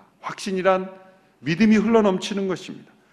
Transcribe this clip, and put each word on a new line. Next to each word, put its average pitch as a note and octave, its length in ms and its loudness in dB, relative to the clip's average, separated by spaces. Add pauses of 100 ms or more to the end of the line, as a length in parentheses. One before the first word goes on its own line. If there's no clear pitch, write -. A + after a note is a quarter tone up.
(200)
확신이란 F#3+ 720 -2 (480)
믿음이 F#3+ 360 4
흘러넘치는 G3+ 720 0
것입니다. - 440 -10 (200)